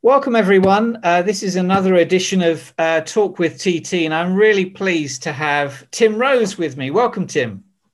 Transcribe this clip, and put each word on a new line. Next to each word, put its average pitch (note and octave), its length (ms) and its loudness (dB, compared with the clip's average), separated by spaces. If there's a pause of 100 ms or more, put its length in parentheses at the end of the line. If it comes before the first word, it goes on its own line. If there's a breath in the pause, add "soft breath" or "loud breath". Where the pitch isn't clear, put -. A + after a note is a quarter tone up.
Welcome, C4 320 2
everyone. G3+ 640 2
Uh, F3 200 2
this G3+ 220 -4
is F#3 120 -4
another F#3 400 2
edition F#3 460 2
of, E3 360 -2
uh, D#3+ 220 0
Talk G3 400 -2
with E3 180 -2
T F3 220 -2
T, F3 240 -4
and D#3 100 -2
I'm F3 220 -2
really G3+ 300 4
pleased F3 580 -4
to E3 80 -6
have C#3+ 600 -4
Tim A3 260 2
Rose A#3+ 400 0
with D3+ 180 -4
me. C3+ 160 -6
Welcome, A3 340 0
Tim. G#2 380 -4 (300)